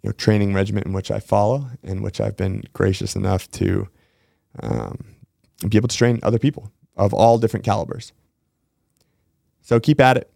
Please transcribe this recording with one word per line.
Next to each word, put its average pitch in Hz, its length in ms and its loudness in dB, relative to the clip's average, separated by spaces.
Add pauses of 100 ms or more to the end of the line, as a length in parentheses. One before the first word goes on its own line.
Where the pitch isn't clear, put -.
you 101 60 -4
know, 104 40 -4
training 101 420 2
regimen 98 300 -2
in 98 80 -8
which 95 180 -6
I 104 80 -4
follow, 110 480 0 (160)
and 98 200 -6
which 101 180 -8
I've 107 160 -4
been 98 260 -4 (100)
gracious 95 440 -2
enough 98 360 -4
to, 98 360 -2 (760)
um, - 540 -8 (520)
be 104 80 2
able 113 120 4
to - 80 -4
train 120 260 2
other 113 160 2
people 135 340 -2 (240)
of 98 160 2
all 113 260 4
different 110 260 -2
calibers. - 480 -4 (1500)
So 117 180 2
keep 151 200 2
at 131 160 8
it. - 200 -4